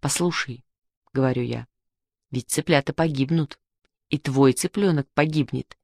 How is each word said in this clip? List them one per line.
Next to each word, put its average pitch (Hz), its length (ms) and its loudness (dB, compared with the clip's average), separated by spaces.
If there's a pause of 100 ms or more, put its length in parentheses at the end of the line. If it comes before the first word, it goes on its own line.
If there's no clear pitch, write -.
«Послушай», — 147 640 -4 (480)
говорю 131 300 0
я, — 120 260 -8 (600)
«ведь 127 200 -6
цыплята 147 420 0
погибнут, 151 680 0 (480)
и 147 100 -2
твой 135 340 4
цыплёнок 180 640 0
погибнет. 151 680 -2